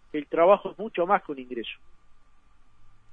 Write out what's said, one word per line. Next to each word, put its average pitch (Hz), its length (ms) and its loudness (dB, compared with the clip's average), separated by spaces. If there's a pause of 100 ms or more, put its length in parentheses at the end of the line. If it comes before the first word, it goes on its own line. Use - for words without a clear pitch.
(120)
que 151 60 -4
el 143 80 -6
trabajo 185 440 4
es - 80 -16
mucho 202 280 -4
más 190 180 0
que - 80 -12
un 135 60 -10
ingreso. 127 400 -12 (1300)